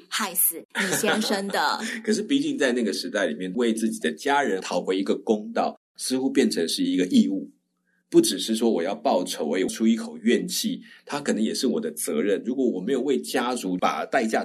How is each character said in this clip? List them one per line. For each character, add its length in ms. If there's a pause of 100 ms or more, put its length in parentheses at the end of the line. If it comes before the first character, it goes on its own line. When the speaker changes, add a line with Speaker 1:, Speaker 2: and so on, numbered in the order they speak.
Speaker 1:
害 260
死 220
李 400
先 260
生 240
的。 320 (120)
Speaker 2:
<laughs> 140
可 80
是 100
毕 180
竟 180
在 140
那 100
个 100
时 160
代 200
里 80
面， 180
为 180
自 160
己 120
的 100
家 320
人 180
讨 200
回 180
一 60
个 100
公 380
道， 260 (180)
似 220
乎 100
变 220
成 180
是 140
一 140
个 100
义 220
务。 200 (600)
不 120
只 180
是 160
说 160
我 140
要 100
报 300
仇， 200
我 140
有 80
出 180
一 120
口 220
怨 280
气， 340 (240)
他 160
可 120
能 100
也 100
是 140
我 140
的 100
责 320
任。 240
如 80
果 100
我 160
没 120
有 80
为 200
家 320
族 260
把 280
代 180
价 200